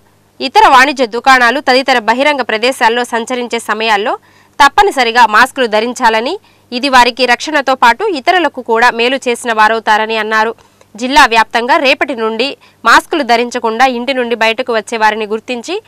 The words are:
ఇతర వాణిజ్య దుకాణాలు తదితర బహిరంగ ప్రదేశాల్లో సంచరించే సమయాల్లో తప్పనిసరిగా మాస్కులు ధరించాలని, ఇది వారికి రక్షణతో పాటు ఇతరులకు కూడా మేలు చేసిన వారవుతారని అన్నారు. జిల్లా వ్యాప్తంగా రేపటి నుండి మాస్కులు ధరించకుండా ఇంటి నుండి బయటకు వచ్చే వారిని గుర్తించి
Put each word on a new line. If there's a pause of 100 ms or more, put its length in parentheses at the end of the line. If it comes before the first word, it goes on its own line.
(420)
ఇతర
వాణిజ్య
దుకాణాలు
తదితర
బహిరంగ
ప్రదేశాల్లో
సంచరించే
సమయాల్లో (500)
తప్పనిసరిగా
మాస్కులు
ధరించాలని, (320)
ఇది
వారికి
రక్షణతో
పాటు
ఇతరులకు
కూడా
మేలు
చేసిన
వారవుతారని
అన్నారు. (400)
జిల్లా
వ్యాప్తంగా
రేపటి
నుండి (280)
మాస్కులు
ధరించకుండా
ఇంటి
నుండి
బయటకు
వచ్చే
వారిని
గుర్తించి